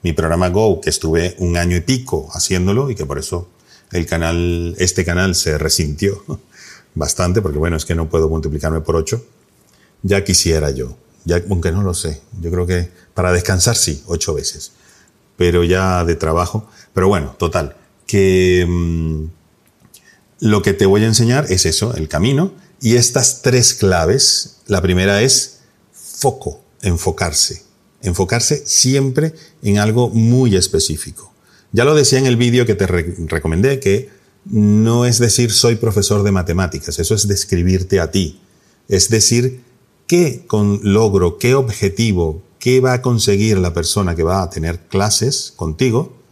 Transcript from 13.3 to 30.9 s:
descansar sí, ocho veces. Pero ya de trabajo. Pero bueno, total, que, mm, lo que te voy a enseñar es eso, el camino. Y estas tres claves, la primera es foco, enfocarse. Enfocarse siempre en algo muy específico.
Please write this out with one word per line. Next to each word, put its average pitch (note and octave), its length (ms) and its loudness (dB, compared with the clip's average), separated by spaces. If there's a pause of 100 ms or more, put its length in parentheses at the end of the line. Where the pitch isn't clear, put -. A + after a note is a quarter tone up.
descansar F#2 420 0
sí, - 300 -4
ocho - 280 -4
veces. - 380 -8 (640)
Pero F2 300 2
ya F#2 400 0
de E2+ 100 0
trabajo. F2 540 -2 (240)
Pero F#2+ 160 2
bueno, D2 280 -2
total, E2 380 -4 (320)
que, F#2 600 4
mm, E2 560 -2 (1120)
lo G#2 220 2
que G2 120 0
te G2 120 2
voy G#2 180 6
a A2+ 40 2
enseñar A#2 440 2
es F#2 140 0
eso, A2 280 -2
el D#2 140 -6
camino. C3+ 460 0 (300)
Y A2+ 120 4
estas - 480 0
tres B2 320 2
claves, F#2 880 0
la F#2+ 160 0
primera F#2+ 400 2
es - 380 0 (340)
foco, - 680 -8 (180)
enfocarse. F2 800 -2 (400)
Enfocarse G2 640 -2
siempre C3+ 680 2 (260)
en G2+ 160 2
algo A2 320 2
muy A#2 460 4
específico. - 760 -4 (400)